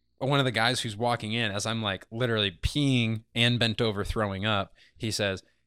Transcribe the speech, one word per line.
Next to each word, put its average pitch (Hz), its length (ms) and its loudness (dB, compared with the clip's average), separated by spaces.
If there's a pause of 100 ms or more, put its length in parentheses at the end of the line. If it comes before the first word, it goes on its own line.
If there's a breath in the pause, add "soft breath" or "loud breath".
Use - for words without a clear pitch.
(180)
one 139 200 2
of 139 60 4
the 127 80 0
guys 117 280 2
who's 107 160 -6
walking 113 360 -2
in, 113 180 0
as 98 160 -4
I'm, 113 160 -2
like, 98 280 -4
literally 113 520 0
peeing 120 600 2 (120)
and 120 240 4
bent 113 220 0
over 104 240 0
throwing 101 420 -2
up, 104 260 0 (240 soft breath)
he 110 140 -4
says, 98 320 -2 (240)